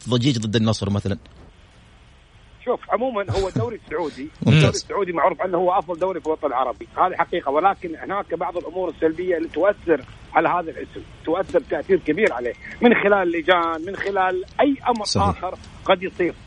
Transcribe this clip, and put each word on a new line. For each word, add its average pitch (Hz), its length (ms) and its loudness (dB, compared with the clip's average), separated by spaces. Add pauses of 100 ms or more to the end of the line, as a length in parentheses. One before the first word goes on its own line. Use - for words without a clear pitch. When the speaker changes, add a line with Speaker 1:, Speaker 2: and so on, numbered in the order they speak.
Speaker 1:
ضجيج 120 300 2
ضد 107 160 -2
النصر 110 340 2
مثلًا. 101 280 -2 (1500)
Speaker 2:
شوف، 247 140 -2 (100)
عمومًا 226 420 -2
هو 190 160 0
الدوري 214 380 -4
السعودي، 147 420 -6 (100)
Speaker 1:
<laughs> - 40 -10
ممتاز. - 140 4
Speaker 2:
الدوري 151 140 6
السعودي 180 420 -2
معروف 160 300 2
أنه 180 160 0
هو 180 140 2
أفضل 180 280 -2
دوري 180 200 -2
في 135 60 -12
الوطن 156 220 -2
العربي، 127 480 -2
هذه 175 200 2
حقيقة، 165 360 -2
ولكن 170 440 0
هناك 165 380 -6
بعض 165 240 -4
الأمور 175 320 -6
السلبية 165 480 0
اللي 160 120 -4
تؤثر 165 560 0 (280)
على 156 160 4
هذا 165 220 -2
الاسم، 131 300 -12 (240)
تؤثر 175 340 0 (100)
تأثير 175 380 0
كبير 160 260 2
عليه 120 200 -4 (280)
من 233 120 8 (100)
خلال 202 100 4
اللجان، 170 760 2
من 196 80 -8
خلال 185 480 -2 (180)
أي 277 140 2 (140)
أمر 226 160 0
Speaker 1:
صحيح. 196 240 0
Speaker 2:
آخر 185 280 -6 (280)
قد 185 180 2
يصير. 180 300 -2 (140)